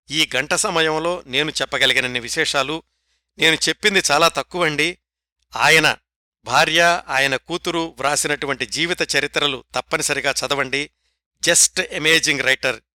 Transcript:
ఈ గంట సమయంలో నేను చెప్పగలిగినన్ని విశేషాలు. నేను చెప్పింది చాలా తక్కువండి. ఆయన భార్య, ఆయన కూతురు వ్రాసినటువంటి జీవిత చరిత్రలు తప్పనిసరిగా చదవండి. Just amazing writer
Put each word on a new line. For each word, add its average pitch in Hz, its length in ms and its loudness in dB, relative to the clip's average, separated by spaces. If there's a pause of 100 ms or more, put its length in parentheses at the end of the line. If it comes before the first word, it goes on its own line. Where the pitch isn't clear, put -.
(100)
ఈ 151 260 0
గంట 147 180 0
సమయంలో 165 720 0
నేను 139 240 -2
చెప్పగలిగినన్ని 127 720 0
విశేషాలు. 147 640 -2 (560)
నేను 160 200 2 (100)
చెప్పింది 190 420 0
చాలా 156 180 4
తక్కువండి. 156 720 -2 (580)
ఆయన 147 400 4 (480)
భార్య, 160 640 2
ఆయన 135 280 0
కూతురు 165 640 -6
వ్రాసినటువంటి 139 680 -2
జీవిత 160 500 -4
చరిత్రలు 143 480 -2 (100)
తప్పనిసరిగా 143 560 -2
చదవండి. 139 600 -4 (520)
Just - 360 2
amazing 160 580 2
writer 127 400 0 (200)